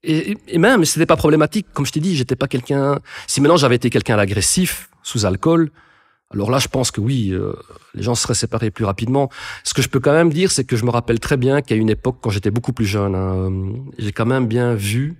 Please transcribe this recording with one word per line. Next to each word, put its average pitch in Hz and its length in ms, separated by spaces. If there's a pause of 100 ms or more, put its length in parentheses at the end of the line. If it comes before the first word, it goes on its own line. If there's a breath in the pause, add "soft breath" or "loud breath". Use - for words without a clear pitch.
et, 165 340 (120)
et - 100
même, 202 260
c'était 156 220
pas - 100
problématique. 156 560
Comme 143 140
je - 60
t'ai 160 80
dit, 180 160
j'étais 127 200
pas 135 120
quelqu'un, 139 500 (280 loud breath)
si - 140
maintenant 156 160
j'avais 131 200
été 120 140
quelqu'un - 260
d'agressif 101 720 (120)
sous 107 240
alcool, 156 440 (600 soft breath)
alors 104 200
là, 135 80
je 127 100
pense 127 220
que - 100
oui, 113 320
euh, 98 200 (420)
les 95 80
gens 120 120
seraient - 200
séparés 113 360
plus 110 140
rapidement. 120 460 (320 loud breath)
Ce - 100
que 135 100
je 117 60
peux 135 120
quand 143 120
même 165 200
dire, 180 180
c'est 131 140
que 123 120
je 110 80
me 120 60
rappelle 117 300
très - 160
bien 135 260
qu'à 117 140
une 110 140
époque, 101 300
quand 110 100
j'étais 101 200
beaucoup 120 220
plus 117 140
jeune, 101 280
hein, 95 200
euh, 95 380 (260)
j'ai 104 140
quand 113 140
même 127 200
bien 120 280
vu 117 460